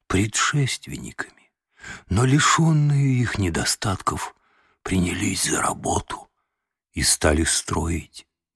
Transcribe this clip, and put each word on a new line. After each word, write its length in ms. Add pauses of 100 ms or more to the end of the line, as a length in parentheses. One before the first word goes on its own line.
предшественниками, 1400 (580)
но 160
лишенные 960
их 180
недостатков, 960 (480)
принялись 640
за 160
работу 680 (600)
и 100
стали 420
строить 840 (280)